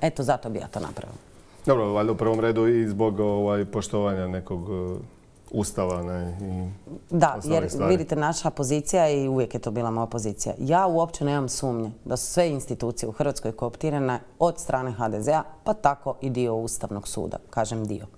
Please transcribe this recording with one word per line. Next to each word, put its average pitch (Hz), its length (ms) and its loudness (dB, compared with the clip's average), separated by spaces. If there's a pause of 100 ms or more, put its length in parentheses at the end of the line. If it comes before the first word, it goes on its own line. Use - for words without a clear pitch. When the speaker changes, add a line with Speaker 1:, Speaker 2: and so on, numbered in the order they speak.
Speaker 1:
Eto, 156 220 0
zato 123 280 0
bi 104 80 -4
ja - 80 -10
to - 140 -8
napravila. - 380 -10 (480)
Speaker 2:
Dobro, 113 260 4
valjda 104 200 2
u 95 40 0
prvom 113 240 2
redu 113 260 4
i 117 220 4
zbog, 104 320 2
ovaj, 101 440 2
poštovanja 98 640 -2
nekog, 90 340 -4 (100)
e, 90 260 -4 (540)
ustava, 92 520 0
ne, 87 400 -4
i 92 260 -4 (420)
Speaker 1:
Da, 160 280 6
Speaker 2:
ostalih 156 240 0
Speaker 1:
jer - 80 -2
Speaker 2:
stvari. 190 260 4
Speaker 1:
vidite, 160 200 0
naša 151 340 0
pozicija, 151 600 2
i 139 180 2
uvijek 131 260 2
je 104 60 -2
to 117 100 -4
bila 117 200 0
moja 113 160 0
pozicija, 110 520 -4
ja 165 280 4
uopće 165 380 0
nemam 143 240 0
sumnje 117 420 -2 (140)
da 127 120 -2
su - 100 -2
sve 175 240 2
institucije 120 580 -4
u 107 40 -6
Hrvatskoj 135 400 -2
kooptirane 131 680 -2 (180)
od 165 200 4
strane 127 320 -2
H 113 180 0
D 104 140 -2
Z-a, 147 200 2 (220)
pa - 100 2
tako 143 460 2
i 135 100 -2
dio 120 260 0
Ustavnog 110 520 -4
suda, 92 280 -4 (140)
kažem 110 360 -2
dio. 104 200 -6 (120)